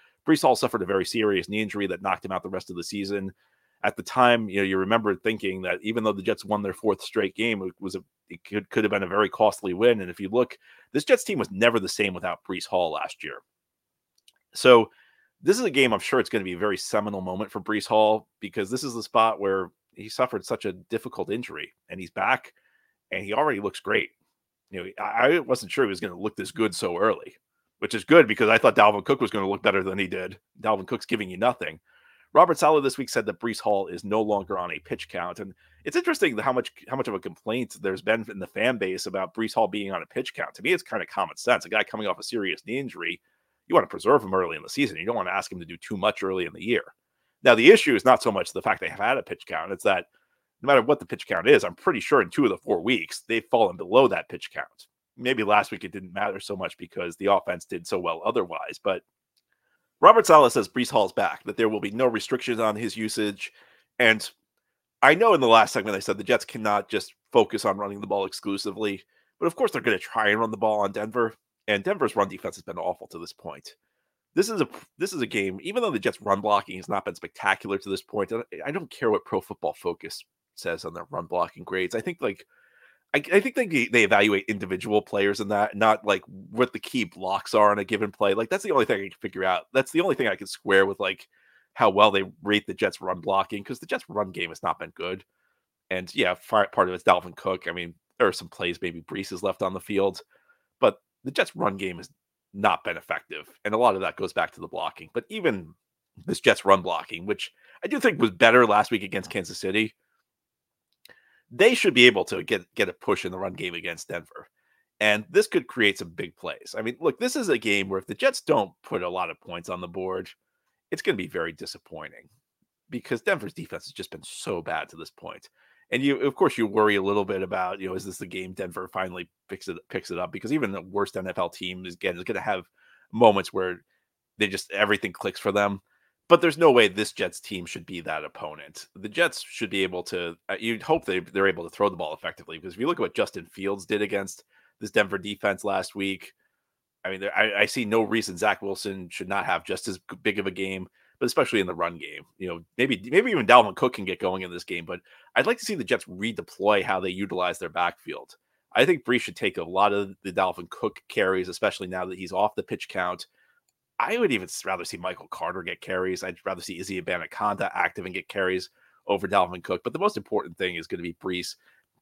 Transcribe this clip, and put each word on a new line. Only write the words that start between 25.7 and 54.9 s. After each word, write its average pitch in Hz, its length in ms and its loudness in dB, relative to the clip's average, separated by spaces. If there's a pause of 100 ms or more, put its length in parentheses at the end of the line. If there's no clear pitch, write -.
sure 135 120 2
he 107 40 2
was 95 120 -6
gonna 90 180 -8
look 104 180 -6
this 95 140 -8
good 107 240 0
so 87 240 -4
early, 104 360 0 (440)
which 101 160 -4
is 98 100 -4
good 151 220 10
because 107 220 2
I 113 100 8
thought 113 180 6
Dalvin 104 280 8
Cook 139 160 2
was 113 100 0
gonna 98 180 -2
look 98 140 -2
better 98 200 2
than 95 160 -4
he 95 80 -2
did. 92 320 -8 (220)
Dalvin 104 260 -2
Cook's 120 200 -6
giving 104 240 -4
you 90 60 -12
nothing. 90 440 -2 (540)
Robert 170 240 6
Saleh 151 240 4
this 131 160 -2
week 131 100 -6
said 113 160 -2
that 101 160 -6
Breece 113 200 -6
Hall 98 260 0
is 87 180 -10
no 104 160 0
longer 101 380 -2
on 90 120 -6
a 78 100 -10
pitch - 280 -10
count, 87 320 -8
and 95 140 -16 (300)
it's - 120 -4
interesting 294 400 0
how 127 160 0
much, 123 200 -2 (160)
how 131 80 -6
much 127 120 -2
of 107 60 -4
a 92 60 -4
complaint 110 600 -8
there's 98 220 -4
been 110 280 -2
in 101 80 -12
the 90 80 -10
fan 117 300 0
base 92 300 -4
about 95 260 -4
Breece 113 220 -4
Hall 110 140 2
being 98 240 -6
on 85 100 -4
a - 40 -14
pitch - 280 -8
count. - 200 -8
To - 80 -20
me, 160 120 0
it's 170 80 -2
kinda - 240 -6
common 85 320 -4
sense. 120 260 2
A 87 60 -12
guy 107 140 2
coming 110 220 -8
off 90 120 -2
a 104 40 -18
serious 95 440 -4
knee 117 120 -6
injury, 87 400 -8 (480)
you 170 80 0
wanna 143 120 6
preserve 113 360 2
him 95 120 -4
early 82 240 0
in 76 40 -18
the - 60 -16
season. 104 300 -2
You 87 80 -8
don't 117 100 0
wanna 92 140 -4
ask 95 200 -4
him 90 100 -12
to 85 40 -12
do 82 140 -14
too - 180 -10
much 101 260 0
early 92 220 -2
in 82 80 -8
the 82 100 -16
year. 107 200 0 (600)
Now, 120 120 10
the 120 160 10
issue 165 240 8
is 98 100 2
not 123 180 8
so 113 100 0
much 92 200 -2
the 92 100 -8
fact 107 180 0
they 82 80 -6
have 76 100 -12
had 117 200 0
a - 40 -6
pitch - 240 -12
count. 82 240 -6
It's 95 140 -6
that 92 220 2 (560)
no 127 40 -10
matter 135 160 8
what 147 160 2
the - 80 -16
pitch - 220 -12
count 95 200 -2
is, 151 140 10
I'm 87 140 -4
pretty 139 240 0
sure 135 200 4
in 90 100 0
two 147 140 2
of 107 60 4
the 90 60 -4
four 92 240 -2
weeks, 92 480 -2
they've 117 220 -2
fallen 101 260 4
below 104 320 4
that - 200 -4
pitch - 240 -14
count. - 340 -12 (300)